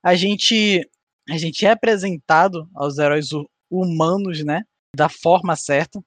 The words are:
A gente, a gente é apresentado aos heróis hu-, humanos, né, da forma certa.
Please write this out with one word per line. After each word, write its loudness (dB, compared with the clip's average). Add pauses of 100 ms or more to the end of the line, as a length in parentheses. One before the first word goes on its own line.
A 4
gente, 0 (400)
a -4
gente -4
é 6
apresentado 0
aos -6
heróis 0
hu-, -8 (220)
humanos, -2
né, -4 (320)
da 2
forma 0
certa. -2